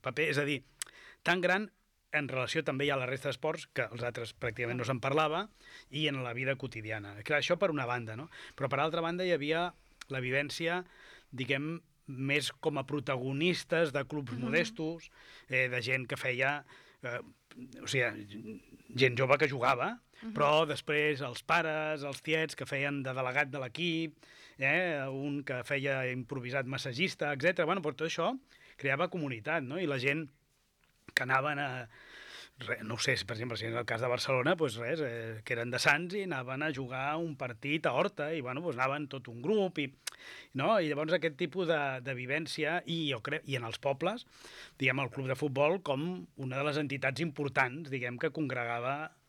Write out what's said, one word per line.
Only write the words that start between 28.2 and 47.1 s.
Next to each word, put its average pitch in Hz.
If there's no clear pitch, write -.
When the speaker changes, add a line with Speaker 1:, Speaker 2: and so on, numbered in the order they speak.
Speaker 1:
creava 139
comunitat, 147
no? 135
I 185
la 139
gent 139
que -
anaven 135
a, 127
re, -
no 110
ho 113
sé, 127
si, 101
per 113
exemple, 117
si 107
en 113
el 120
cas 117
de 127
Barcelona, 127
doncs 147
res, 123
eh, 113
que -
eren 120
de 123
Sants 165
i 208
anaven 131
a 156
jugar 135
un 165
partit 135
a 135
Horta, 156
i, 160
bueno, 127
doncs 165
anaven 135
tot 135
un 117
grup, 190
i, 139
no? 175
I 160
llavors 151
aquest 156
tipus 175
de, 143
de 131
vivència, 147
i 165
jo 123
crec, 151
i 135
en 120
els 113
pobles, 165
diguem, 131
el 127
club 135
de 131
futbol 147
com 165
una 131
de 139
les 147
entitats 135